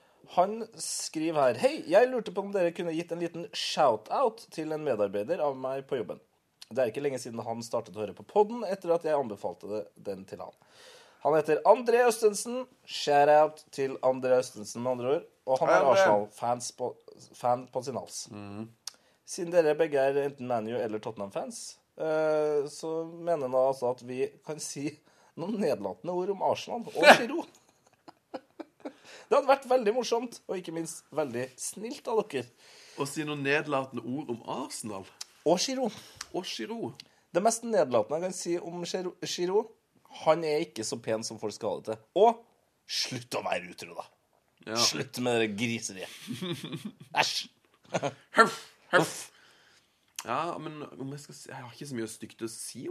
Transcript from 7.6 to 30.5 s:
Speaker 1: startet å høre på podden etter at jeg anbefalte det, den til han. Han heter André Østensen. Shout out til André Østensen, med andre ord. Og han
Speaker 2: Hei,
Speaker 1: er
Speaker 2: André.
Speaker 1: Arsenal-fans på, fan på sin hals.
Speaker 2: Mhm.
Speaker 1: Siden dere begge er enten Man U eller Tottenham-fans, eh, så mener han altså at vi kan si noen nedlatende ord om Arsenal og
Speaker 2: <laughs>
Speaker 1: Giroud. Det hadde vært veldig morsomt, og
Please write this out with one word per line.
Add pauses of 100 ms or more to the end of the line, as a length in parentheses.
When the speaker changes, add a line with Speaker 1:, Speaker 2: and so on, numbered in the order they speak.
Speaker 1:
startet
å
høre
på
podden
etter
at
jeg
anbefalte
det, (140)
den
til
han. (720)
Han
heter
André
Østensen. (220)
Shout
out (120)
til
André
Østensen,
med
andre
ord. (180)
Og
han
Speaker 2:
Hei,
Speaker 1:
er
Speaker 2:
André.
Speaker 1:
Arsenal-fans
på, (440)
fan
på
sin
hals.
Speaker 2:
Mhm. (600)
Speaker 1:
Siden
dere
begge
er
enten
Man
U
eller
Tottenham-fans, (360)
eh,
så (160)
mener
han
altså
at
vi (160)
kan
si (480)
noen
nedlatende
ord
om
Arsenal
og
Speaker 2:
<laughs>
Speaker 1:
Giroud. (1300)
Det
hadde
vært
veldig
morsomt,
og